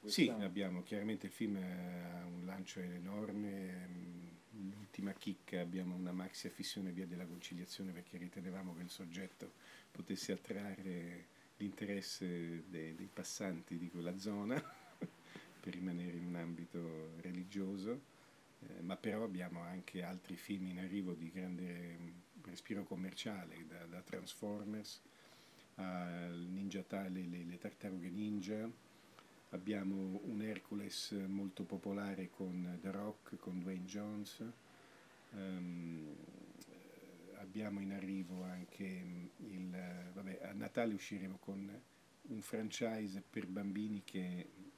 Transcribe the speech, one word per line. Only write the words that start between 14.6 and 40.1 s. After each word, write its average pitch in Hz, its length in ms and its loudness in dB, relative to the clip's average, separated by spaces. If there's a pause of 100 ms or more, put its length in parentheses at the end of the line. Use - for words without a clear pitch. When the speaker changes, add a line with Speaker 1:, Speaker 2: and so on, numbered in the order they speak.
Speaker 1:
<laughs> - 960 -8
per 90 140 -2
rimanere 87 440 2
in 87 80 0
un 87 100 2
ambito 82 840 0
religioso. 95 920 0 (560)
Eh, 98 140 -6
ma 90 140 2
però 107 280 2
abbiamo 90 380 0
anche 87 420 -2
altri 92 320 -4
film 95 320 0
in 90 120 0
arrivo 92 340 2
di 82 180 -2
grande, 87 680 -2
mm, 85 120 -6 (340)
respiro 98 400 -2
commerciale, 92 840 -2
da, 85 180 -6
da 87 160 -6
Transformers 104 1000 -2 (760)
a 90 520 2
Ninja 92 560 2
Ta-, 98 240 2
le, 92 160 2
le, 87 200 0
le 87 140 -2
Tartarughe 92 520 -2
Ninja. 107 600 4 (800)
Abbiamo 95 720 4
un 104 180 2
Hercules 101 680 0 (160)
molto 98 360 2
popolare 98 640 2
con 90 520 2
The 95 100 2
Rock, 98 460 -2
con 92 220 0
Dwayne 90 260 2
Johnson. 104 640 -2 (800)
Ehm, 87 840 0 (540)
eh, - 680 -12
abbiamo 101 440 2
in 98 100 2
arrivo 95 520 2
anche, 90 400 -2 (200)
mm, 87 220 -2 (240)
il, 92 240 0
eh, 90 400 -2